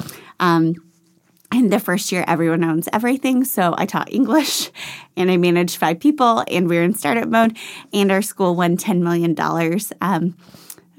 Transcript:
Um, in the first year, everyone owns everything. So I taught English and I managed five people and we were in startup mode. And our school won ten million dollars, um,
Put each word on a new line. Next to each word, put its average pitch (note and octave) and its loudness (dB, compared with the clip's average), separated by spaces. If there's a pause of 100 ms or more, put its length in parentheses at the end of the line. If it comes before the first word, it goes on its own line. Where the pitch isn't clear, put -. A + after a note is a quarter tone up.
(400)
Um, E3 2 (760)
in A#3 2
the G3+ 2
first F3+ -2
year, F3+ -2
everyone E3 2
owns E3 -2
everything. B3+ 0
So F3+ 0
I F#3 -2
taught - -6
English C4 0 (460)
and F3+ 2
I F#3 4
managed F3 2
five E3+ 0
people B3 2
and F3+ 0
we E3+ 2
were E3+ 2
in F3 2
startup A3 -2
mode. A3+ 2 (340)
And G3+ 2
our F#3+ 2
school F#3+ 0
won F3 2
ten F3+ 0
million E3+ 0
dollars, D#3+ -2 (120)
um, F3 -2 (640)